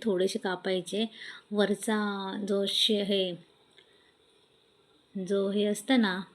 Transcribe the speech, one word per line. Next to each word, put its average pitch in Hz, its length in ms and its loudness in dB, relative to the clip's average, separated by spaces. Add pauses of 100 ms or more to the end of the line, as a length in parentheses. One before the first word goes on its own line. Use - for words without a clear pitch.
थोडेसे 190 360 0
कापायचे. 190 720 -2 (420)
वरचा 202 800 0 (180)
जो 196 200 0
शे-, 208 360 2
हे, 190 300 0 (1900)
जो 196 220 2
हे 202 140 2
असतं 214 360 4
ना 190 200 2 (140)